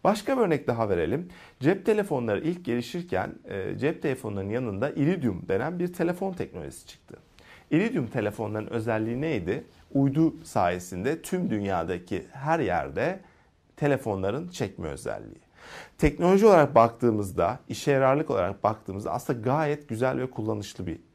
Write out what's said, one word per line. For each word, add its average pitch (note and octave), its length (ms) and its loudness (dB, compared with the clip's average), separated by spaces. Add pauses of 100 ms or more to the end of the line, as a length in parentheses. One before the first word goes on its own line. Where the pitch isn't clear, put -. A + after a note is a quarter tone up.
Başka G#3+ 340 2
bir B3 40 4
örnek E3 260 2
daha A2+ 220 0
verelim. G2 400 0 (300)
Cep F#3 260 2
telefonları D#3 540 0
ilk F3 260 -4
gelişirken, A#2+ 680 -4 (100)
e, G2 320 -6
cep B2+ 240 -2
telefonlarının G#2 500 -4
yanında A#2+ 400 -2
iridium C#3 560 0
denen C#3 320 0
bir F3 140 -4
telefon F3+ 400 -2
teknolojisi - 540 -10
çıktı. - 300 -20 (540)
İridium F3 360 2
telefonların G#2+ 600 -4
özelliği A2+ 540 -2
neydi? A2+ 420 -2 (300)
Uydu C#3 500 2
sayesinde F#2 760 -2
tüm - 280 -4
dünyadaki F#2 840 -2
her D3+ 280 -2
yerde F#2 600 -2 (560)
telefonların B2 720 -2
çekme F#2+ 400 -8
özelliği. A1 540 -10 (560)
Teknoloji F3 480 4
olarak D#3 300 8
baktığımızda, G#2+ 840 4 (100)
işe C#3+ 220 -2
yararlık C3+ 380 4
olarak G2+ 340 0
baktığımızda G2+ 480 -2
aslında B2 280 -4
gayet D3 500 -2
güzel B2+ 300 0
ve B2+ 100 -4
kullanışlı G#2+ 580 -6
bir D#2+ 120 -8 (160)